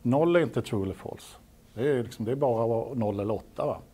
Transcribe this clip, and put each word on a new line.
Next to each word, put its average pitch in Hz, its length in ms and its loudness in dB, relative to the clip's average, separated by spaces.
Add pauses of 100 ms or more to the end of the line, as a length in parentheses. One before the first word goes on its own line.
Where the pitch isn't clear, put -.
Noll 156 340 4
är 175 40 8
inte 123 220 0
true 101 220 -2
eller 95 100 -2
false. - 440 -14 (360)
Det 123 160 0
är 127 140 2
liksom, 107 220 -6
det 117 60 0
är 135 40 0
bara 117 580 0
noll 104 260 0
eller 104 140 -2
åtta, - 320 -6
va? 113 160 -4 (120)